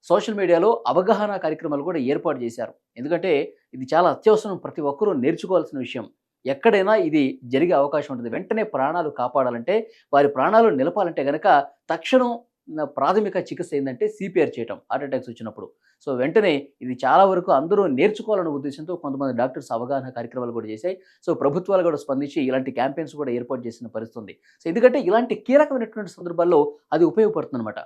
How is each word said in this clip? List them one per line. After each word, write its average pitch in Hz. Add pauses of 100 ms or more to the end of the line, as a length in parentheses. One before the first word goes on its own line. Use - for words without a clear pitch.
సోషల్ 202
మీడియాలో 180 (220)
అవగాహన 202 (100)
కార్యక్రమాలు 156
కూడా 170 (120)
ఏర్పాటు 151
చేశారు. 117 (260)
ఎందుకంటే 165 (440)
ఇది 131
చాలా 170
అత్యవసరం, 214
ప్రతి 143
ఒక్కరూ 202 (100)
నేర్చుకోవాల్సిన 170
విషయం. 117 (480)
ఎక్కడైనా 202 (140)
ఇది 151 (320)
జరిగే 165
అవకాశం 143
ఉంటుంది. 117
వెంటనే 214 (100)
ప్రాణాలు 151 (100)
కాపాడాలంటే, 123 (380)
వారి 143
ప్రాణాలు 208 (100)
నిలపాలంటే 170
గనక 151 (460)
తక్షణం 240 (460)
న-, 151 (100)
ప్రాథమిక 190 (140)
చికిత్స 160
ఏంటంటే 135 (100)
సీపీఆర్ 180
చేయటం 113 (140)
హార్ట్ 139
అటాక్స్ 127
వచ్చినప్పుడు. 110 (340)
So, 147 (120)
వెంటనే 180 (300)
ఇది 127 (120)
చాలా 156
వరకు 180 (100)
అందరూ 190 (120)
నేర్చుకోవాలనే 180
ఉద్దేశంతో 151 (120)
కొంతమంది 135
డాక్టర్స్ 131
అవగాహన 131 (100)
కార్యక్రమాలు 120
కూడా 107
చేశాయి. 180 (280)
So, 160
ప్రభుత్వాలు 180
కూడా 151
స్పందించి 139 (100)
ఇలాంటి 131
క్యాంపెయిన్స్ 143
కూడా 131
ఏర్పాటు 120
చేసిన 117 (100)
పరిస్థితి 113
ఉంది. 95 (260)
So, -
ఎందుకంటే 240 (100)
ఇలాంటి 226 (120)
కీలకమైనటువంటి 247
సందర్భాల్లో 170 (320)
అది 160
ఉపయోగపడుతుంది 156
అనమాట. 107